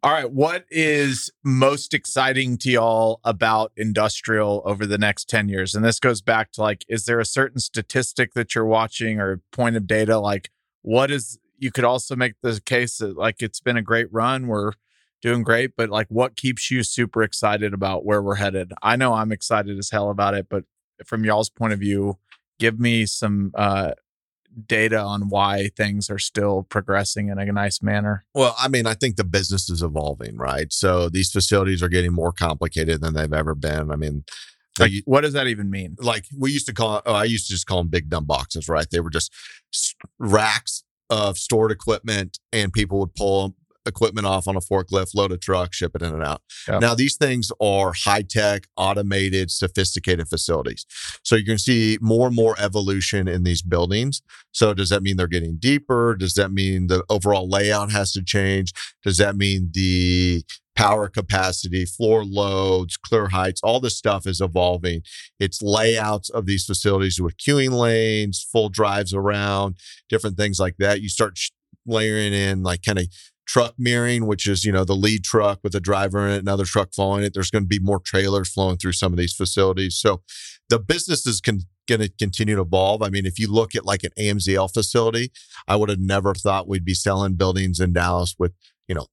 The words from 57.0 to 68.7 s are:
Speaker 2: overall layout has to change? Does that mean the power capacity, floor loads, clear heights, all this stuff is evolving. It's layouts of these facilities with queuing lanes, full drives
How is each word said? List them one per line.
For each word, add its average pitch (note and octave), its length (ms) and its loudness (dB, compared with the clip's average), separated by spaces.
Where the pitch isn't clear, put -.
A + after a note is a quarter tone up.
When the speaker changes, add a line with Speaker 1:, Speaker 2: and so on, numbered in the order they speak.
Speaker 2:
overall G2 400 2
layout G2+ 440 2
has G2+ 200 0
to G2 120 -4
change? G2 480 0
Does F#2 160 0
that G2+ 180 4
mean G2 360 0
the F2+ 720 2
power G#2 340 2
capacity, F#2 800 -2
floor A2 360 4
loads, F#2+ 760 0
clear G#2+ 300 0
heights, F#2 360 0
all A#2 160 2
this B2 160 -2
stuff G2 300 0
is F2+ 160 -2
evolving. F2+ 580 0
It's G2 220 -2
layouts G#2+ 640 2
of A2 160 -4
these F#2+ 220 0
facilities G2 520 2
with F2+ 200 -4
queuing C#3 320 2
lanes, A2+ 800 0
full A2 160 4
drives G2+ 460 0